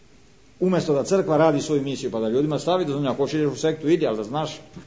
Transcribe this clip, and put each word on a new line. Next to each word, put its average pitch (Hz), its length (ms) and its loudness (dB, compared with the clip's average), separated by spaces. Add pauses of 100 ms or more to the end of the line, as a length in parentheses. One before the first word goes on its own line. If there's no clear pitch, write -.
(600)
umesto 165 340 2
da 135 100 2
crkva 180 320 2
radi 151 240 4
svoju 147 220 0
misiju, 131 280 -4
pa 110 100 -4
da 113 80 0
ljudima 143 300 0
stavi 175 260 0
do 143 80 -2
znanja, 139 180 -2
"Ako 123 120 -2
hoćeš 143 120 0
ideš 151 180 0
u 123 40 -10
sektu, 151 320 -2
idi, 165 180 2
ali 110 100 0
da 107 80 -6
znaš 139 360 -6 (260)